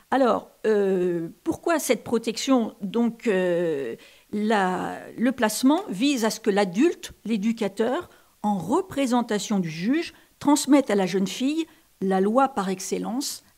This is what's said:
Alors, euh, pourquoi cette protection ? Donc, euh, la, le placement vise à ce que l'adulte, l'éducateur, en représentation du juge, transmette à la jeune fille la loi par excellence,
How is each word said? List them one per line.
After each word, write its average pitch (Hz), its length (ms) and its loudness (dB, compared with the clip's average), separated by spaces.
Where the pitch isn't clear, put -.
Alors, 240 400 2
euh, 185 640 0
pourquoi 330 340 -2
cette - 260 -2
protection ? 233 800 0
Donc, 226 460 -2
euh, 170 680 0
la, 190 680 -2
le 247 140 2
placement 262 580 2
vise 240 360 0
à 214 60 2
ce - 80 -8
que - 100 0
l'adulte, 202 600 0
l'éducateur, 226 840 -2
en 208 160 0
représentation 233 1000 0
du 165 100 -2
juge, 220 460 -2
transmette 285 500 4
à 202 60 2
la 190 100 2
jeune 185 220 0
fille 302 400 -2
la 190 200 2
loi 233 260 4
par 202 220 -4
excellence, 190 720 -6